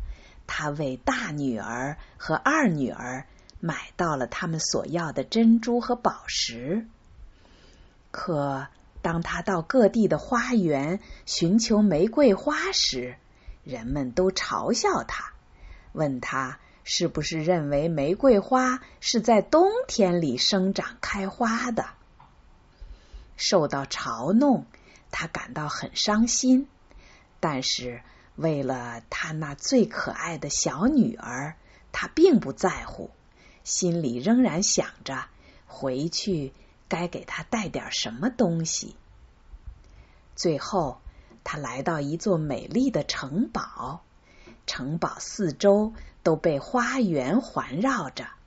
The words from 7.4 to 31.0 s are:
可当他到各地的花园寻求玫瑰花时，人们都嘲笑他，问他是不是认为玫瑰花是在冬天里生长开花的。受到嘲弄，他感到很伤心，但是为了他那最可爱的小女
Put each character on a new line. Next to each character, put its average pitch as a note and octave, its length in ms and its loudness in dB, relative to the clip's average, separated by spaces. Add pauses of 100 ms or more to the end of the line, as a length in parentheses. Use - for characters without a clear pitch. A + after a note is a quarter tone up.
可 C#3 580 -4 (360)
当 E3+ 180 0
他 E3+ 220 -6
到 F#3 180 0
各 A3+ 260 6
地 G#3+ 200 4
的 D#3 100 2
花 B3 380 -2
园 D#3+ 440 2 (280)
寻 F3+ 320 2
求 G#3+ 240 4
玫 F3+ 240 4
瑰 B3+ 260 6
花 D#4 380 0
时， B2+ 460 -2 (460)
人 B2 220 -10
们 C3 280 -2
都 F#3 180 4
嘲 - 420 -2
笑 F4+ 300 0
他， - 300 -10 (580)
问 C#3+ 300 -2
他 C3 380 -4 (260)
是 - 220 0
不 D#3 140 -2
是 D#3 220 -4
认 D#3+ 260 2
为 C#3+ 180 2
玫 D#3 280 0
瑰 A#3+ 240 6
花 B3+ 420 0 (180)
是 - 220 0
在 G#3+ 200 6
冬 E4+ 280 6 (180)
天 F3 340 2
里 C3 160 0
生 G3 360 2
长 - 280 -6
开 F#3+ 260 -4
花 A#3 440 -2
的。 - 160 -4 (1500)
受 D#3+ 320 2
到 C#3 180 -4
嘲 B2+ 460 -4
弄， A3+ 340 4 (460)
他 - 160 -6
感 - 260 -10
到 D3+ 160 -6
很 - 260 -8
伤 G#3+ 320 4
心， B3+ 400 4 (720)
但 C#3 240 -2
是 A#2+ 400 -4 (320)
为 C#3+ 280 0
了 A#2+ 460 -6
他 - 220 -6
那 D#3 240 -6
最 A#3+ 300 4
可 - 260 -4
爱 - 260 -8
的 D3 120 -8
小 D3+ 380 0
女 B3+ 280 4